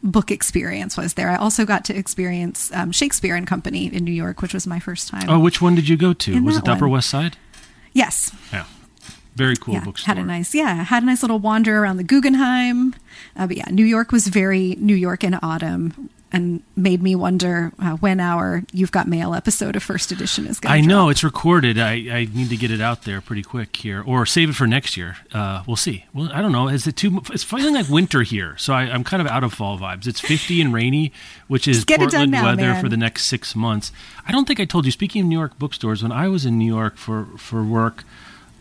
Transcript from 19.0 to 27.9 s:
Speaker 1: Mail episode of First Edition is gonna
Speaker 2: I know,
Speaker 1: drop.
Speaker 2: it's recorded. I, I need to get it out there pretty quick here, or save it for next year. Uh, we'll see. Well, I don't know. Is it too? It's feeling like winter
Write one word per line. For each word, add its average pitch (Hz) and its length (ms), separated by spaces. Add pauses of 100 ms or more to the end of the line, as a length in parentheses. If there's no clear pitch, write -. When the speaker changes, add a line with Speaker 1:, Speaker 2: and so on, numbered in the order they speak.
Speaker 1:
Mail 170 260
episode 156 420
of - 60
First - 300
Edition - 340
is - 140
gonna 135 160
Speaker 2:
I 151 60
know, 185 240
Speaker 1:
drop. 147 60
Speaker 2:
it's - 120
recorded. 151 560
I, 110 140
I 120 380
need 120 180
to 117 80
get 117 120
it 110 100
out 117 240
there 98 180
pretty 104 200
quick 110 340
here, 101 300
or 123 220
save 165 220
it 147 40
for 131 140
next 127 300
year. 87 200 (160)
Uh, 98 320
we'll 117 120
see. 104 360
Well, 156 180
I 156 100
don't 208 100
know. 233 160
Is 135 180
it 156 100
too? 190 360
It's - 120
feeling 277 300
like 214 160
winter 156 320